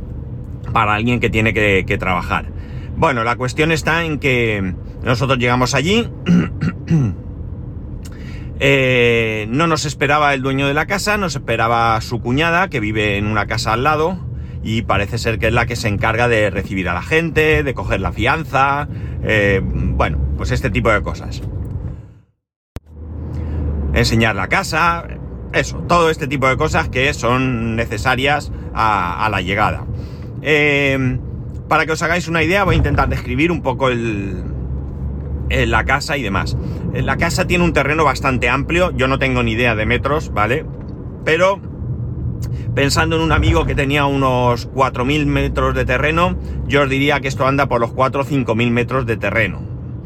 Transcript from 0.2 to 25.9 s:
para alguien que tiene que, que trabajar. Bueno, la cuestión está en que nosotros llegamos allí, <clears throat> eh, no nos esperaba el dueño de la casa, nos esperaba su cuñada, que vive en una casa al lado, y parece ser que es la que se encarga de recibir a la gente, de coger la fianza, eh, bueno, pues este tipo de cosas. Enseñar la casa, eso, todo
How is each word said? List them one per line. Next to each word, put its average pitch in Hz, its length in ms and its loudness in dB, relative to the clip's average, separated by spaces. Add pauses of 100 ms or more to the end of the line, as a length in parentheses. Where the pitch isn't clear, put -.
para 107 200 4
alguien 113 260 2
que 113 100 2
tiene 110 240 2
que, 101 320 4
que 101 100 0
trabajar. 90 580 -2 (440)
Bueno, 131 260 2
la 117 120 0
cuestión 151 360 0
está 160 340 0
en 151 120 -2
que 113 540 0 (300)
nosotros 127 360 2
llegamos 123 360 2
allí, 196 340 2 (160)
<clears throat> 160 920 2 (1400)
eh, 120 920 4
no 147 160 2
nos 160 180 0
esperaba 147 480 2
el 135 80 0
dueño 135 260 0
de 139 60 0
la 151 140 0
casa, 208 320 0
nos 175 160 -2
esperaba 117 680 2
su 117 220 -6
cuñada, 165 480 0
que 127 100 -2
vive 104 380 0
en 104 80 0
una 107 200 0
casa 113 280 0
al 120 100 0
lado, 156 340 2 (440)
y 113 180 -2
parece 101 380 -2
ser 113 200 -2
que 110 100 0
es 113 40 2
la 120 140 2
que 117 100 -4
se 110 120 -2
encarga 110 380 0
de 107 220 4
recibir 95 400 -4
a 87 60 0
la 87 80 -4
gente, 156 600 2
de 135 120 -2
coger 101 260 -2
la 92 120 -2
fianza, 139 760 0 (340)
eh, 101 400 2
bueno, 95 560 0 (200)
pues 87 120 -2
este 123 200 0
tipo 113 200 2
de 101 120 2
cosas. - 400 -8 (2500)
Enseñar 113 440 2
la 95 120 -2
casa, 170 560 0 (480)
eso, 156 240 -2 (100)
todo 175 220 4